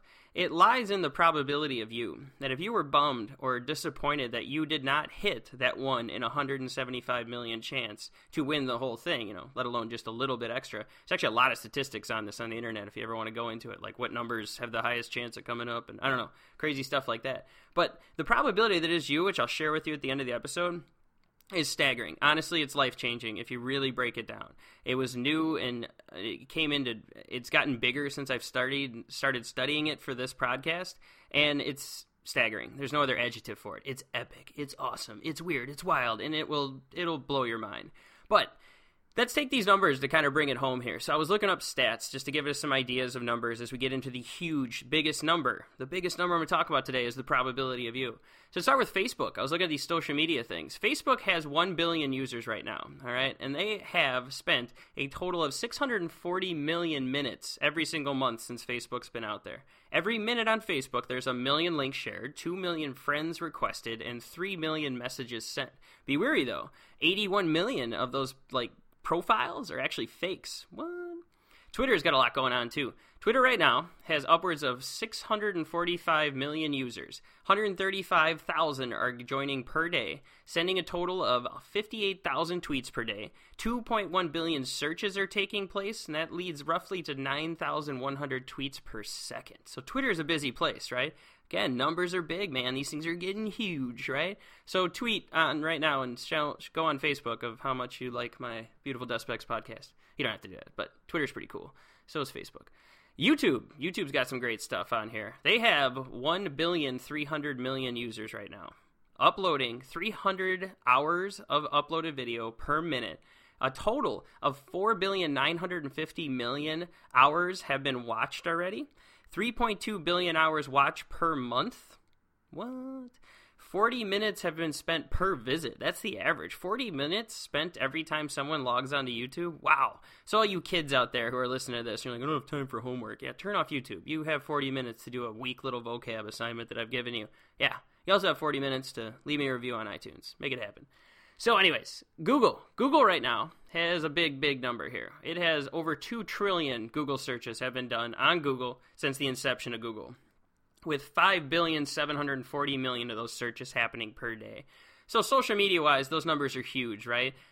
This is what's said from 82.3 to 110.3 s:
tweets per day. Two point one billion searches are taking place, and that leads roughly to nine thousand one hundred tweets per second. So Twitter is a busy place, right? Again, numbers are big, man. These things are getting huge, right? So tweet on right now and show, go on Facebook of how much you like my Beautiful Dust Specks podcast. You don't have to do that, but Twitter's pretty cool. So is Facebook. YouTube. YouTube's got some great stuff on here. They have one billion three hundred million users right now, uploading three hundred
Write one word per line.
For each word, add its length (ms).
tweets 300
per 120
day. 280
Two 240
point 280
one 200
billion 340
searches 540
are 100
taking 400
place, 380
and 100
that 160
leads 320
roughly 400
to 100
nine 440
thousand 420
one 160
hundred 320
tweets 340
per 220
second. 600
So 160
Twitter 280
is 100
a 40
busy 300
place, 360
right? 240
Again, 240
numbers 380
are 80
big, 320
man. 200
These 160
things 160
are 100
getting 320
huge, 600
right? 300
So 220
tweet 460
on 280
right 200
now 220
and 140
show, 400
go 140
on 140
Facebook 440
of 160
how 140
much 260
you 120
like 280
my 280
Beautiful 220
Dust 160
Specks 200
podcast. 480
You 80
don't 80
have 100
to 60
do 80
that, 220
but 160
Twitter's 240
pretty 160
cool. 260
So 140
is 100
Facebook. 360
YouTube. 460
YouTube's 320
got 160
some 100
great 220
stuff 320
on 160
here. 340
They 160
have 480
one 480
billion 440
three 260
hundred 340
million 380
users 360
right 160
now, 220
uploading 640
three 300
hundred 600